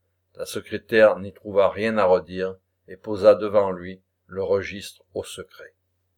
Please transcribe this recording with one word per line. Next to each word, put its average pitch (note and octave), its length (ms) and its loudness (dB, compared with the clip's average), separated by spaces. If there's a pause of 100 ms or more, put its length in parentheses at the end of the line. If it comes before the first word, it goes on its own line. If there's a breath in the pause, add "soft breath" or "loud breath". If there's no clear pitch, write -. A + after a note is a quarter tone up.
(360)
La B2 100 -10
secrétaire G#2+ 720 2
n'y G2 160 -12
trouva G2 360 0
rien A2 280 -4
à G2+ 80 2
redire F#2 520 0 (300)
et F#2 100 -18
posa G#2 360 4
devant G2+ 380 0
lui F#2 300 -12 (260)
le F#2+ 160 -8
registre F#2+ 600 -6 (100)
au F#2 100 -10
secret. - 500 -20 (440)